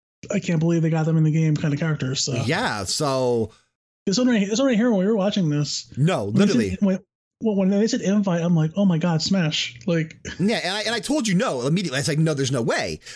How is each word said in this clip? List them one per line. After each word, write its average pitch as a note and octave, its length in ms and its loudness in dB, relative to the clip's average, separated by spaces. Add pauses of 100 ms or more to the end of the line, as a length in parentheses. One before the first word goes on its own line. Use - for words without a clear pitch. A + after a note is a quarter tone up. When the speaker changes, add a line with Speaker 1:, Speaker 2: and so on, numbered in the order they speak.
(300)
Speaker 1:
I G3+ 80 -2
can't E3+ 200 0
believe E3 220 2
they D#3+ 80 2
got D#3+ 160 0
them D#3+ 140 2
in D#3 60 4
the D#3 60 4
game" D#3 240 2
kind D3 200 0
of C#3+ 60 -4
characters. C#3+ 400 -2
So C#3+ 120 -4 (140)
Speaker 2:
Yeah, C3 380 -2
so B2+ 680 0 (540)
Speaker 1:
This F#3+ 120 0
one B3+ 100 2
right, G#3 180 2
this G#3 120 -2
one C4+ 100 2
right A#3+ 80 2
here, A#3+ 140 2
when G3 100 2
we F#3 60 2
were A3 100 2
watching F#3+ 320 0
this, D3 480 -4
Speaker 2:
No, C#3+ 280 0
Speaker 1:
when G#2 100 -4
they - 60 4
Speaker 2:
literally. G3+ 300 2
Speaker 1:
said, F#2 120 -6
when, F#3+ 160 2 (420)
well, G#3+ 160 -2
when F#3+ 120 2
they G3+ 180 2
said A3+ 140 -2
invite, F#3+ 420 0
I'm F3 120 2
like, D#3 220 2
"Oh G3+ 80 2
my F3 140 2
God, E3 220 0
Smash." - 680 -2
Like D#3+ 300 -2 (220)
Speaker 2:
Yeah, G3 240 0
and F3 120 -4
I, G#3+ 80 -4
and G#3+ 120 -4
I A#3 60 -4
told C#4 280 -2
you F#3 60 0
no E3+ 320 -2
immediately. D3+ 320 -2
I - 20 0
was - 80 -4
like, D3+ 100 -2
"No, D#3+ 140 2
there's C3+ 200 -2
no B2 100 0
way," C3 380 -2 (160)